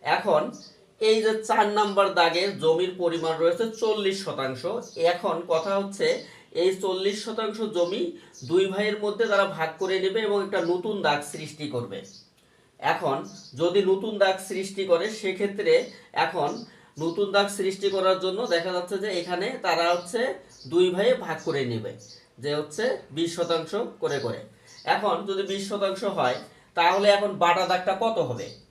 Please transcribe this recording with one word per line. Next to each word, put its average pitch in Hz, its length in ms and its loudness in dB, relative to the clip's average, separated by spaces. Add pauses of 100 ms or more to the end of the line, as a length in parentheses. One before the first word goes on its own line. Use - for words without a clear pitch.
(160)
এখন 185 260 2 (600)
এই 220 240 6
যে 220 60 4 (180)
চার 208 180 4 (120)
নাম্বার 196 280 4 (120)
দাগে 170 240 4 (200)
জমির 175 380 4
পরিমাণ 165 400 0
রয়েছে 175 240 2 (160)
চল্লিশ 208 440 0
শতাংশ। 131 360 -4 (500)
এখন 175 240 0 (180)
কথা 165 260 0
হচ্ছে 196 280 -2 (540)
এই 185 100 4 (120)
চল্লিশ 196 420 0
শতাংশ 220 320 -4 (180)
জমি 180 260 0 (480)
দুই 185 220 4
ভাইয়ের 208 320 0
মধ্যে 208 280 0
তারা 196 140 4 (120)
ভাগ 160 120 -2 (120)
করে 190 220 0
নেবে 190 240 0
এবং 202 180 2
একটা 196 140 -2 (120)
নতুন 202 240 -2 (100)
দাগ 147 140 2 (140)
সৃষ্টি 151 400 -10
করবে। 107 260 -6 (800)
এখন 143 380 0 (440)
যদি 185 180 4 (120)
নতুন 214 300 0
দাগ 190 140 6 (140)
সৃষ্টি 190 420 -6
করে, 170 140 4 (160)
সেক্ষেত্রে 185 520 0 (520)
এখন 165 260 -2 (520)
নতুন 170 320 -2
দাগ 202 120 4 (100)
সৃষ্টি 190 380 -2
করার 190 280 4
জন্য 185 160 -2 (160)
দেখা 170 200 0
যাচ্ছে 180 280 -4
যে 214 60 -2 (100)
এখানে 175 280 -4 (180)
তারা 170 280 2
হচ্ছে 175 280 -4 (500)
দুই 180 140 6 (100)
ভাইয়ে 220 180 4 (120)
ভাগ 160 120 -6 (100)
করে 139 140 -2 (100)
নেবে, 104 200 -6 (520)
যে 147 160 -2
হচ্ছে 151 240 -6 (320)
বিশ 165 220 0
শতাংশ 170 340 0 (320)
করে 143 220 0
করে। 113 140 -4 (540)
এখন 196 220 0 (140)
যদি 190 220 -2
বিশ 196 200 -4
শতাংশ 196 300 -2 (160)
হয়, 127 200 2 (400)
তাহলে 185 300 4 (100)
এখন 202 140 0 (120)
বাটা 175 280 4
দাগটা 185 220 2 (100)
কত 226 140 0 (120)
হবে? 104 180 -6 (240)